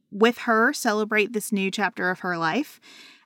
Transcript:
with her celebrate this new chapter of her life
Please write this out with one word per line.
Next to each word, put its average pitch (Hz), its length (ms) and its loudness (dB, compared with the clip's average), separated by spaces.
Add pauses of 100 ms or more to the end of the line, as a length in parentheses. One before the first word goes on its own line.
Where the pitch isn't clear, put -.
(100)
with 226 280 4
her 233 340 2
celebrate 214 640 0
this - 180 -4
new 190 180 0
chapter 185 380 -4
of 180 120 -4
her 180 180 -4
life 165 420 -4 (460)